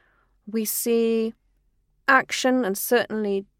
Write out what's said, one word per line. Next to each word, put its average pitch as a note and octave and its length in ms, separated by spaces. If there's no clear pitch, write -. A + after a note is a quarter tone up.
we G#3+ 200
see A3+ 680
action B3+ 580
and G3 120
certainly G#3 680